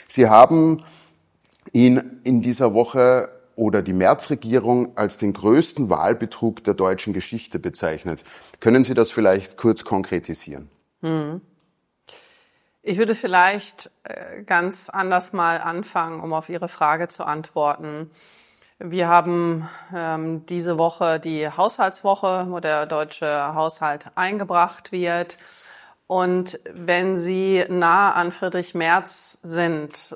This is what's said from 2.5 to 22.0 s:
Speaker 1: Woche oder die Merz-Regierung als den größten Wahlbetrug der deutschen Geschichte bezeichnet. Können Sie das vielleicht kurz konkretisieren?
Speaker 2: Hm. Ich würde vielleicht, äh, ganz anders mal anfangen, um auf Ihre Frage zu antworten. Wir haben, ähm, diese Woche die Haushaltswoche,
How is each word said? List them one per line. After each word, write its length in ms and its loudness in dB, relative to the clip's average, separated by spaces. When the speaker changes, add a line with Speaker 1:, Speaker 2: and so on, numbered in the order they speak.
Speaker 1:
Woche 540 4
oder 260 2
die 120 -2
Merz-Regierung 1040 2
als 220 -4
den 160 -2
größten 560 2
Wahlbetrug 760 -2
der 120 0
deutschen 380 -2
Geschichte 440 -10
bezeichnet. 640 -6
Können 240 6
Sie 100 -4
das 160 4
vielleicht 480 0
kurz 280 0
konkretisieren? 840 -6
Speaker 2:
Hm. 400 -6
Ich 160 -4
würde 160 0
vielleicht, 760 0
äh, 400 -16
ganz 460 -2
anders 440 -4
mal 240 -2
anfangen, 640 -8
um 100 -10
auf 160 -6
Ihre 200 -10
Frage 400 -2
zu 180 -10
antworten. 840 -4
Wir 300 -4
haben, 580 2
ähm, 520 -6
diese 320 -4
Woche 420 0
die 300 -6
Haushaltswoche, 1000 -2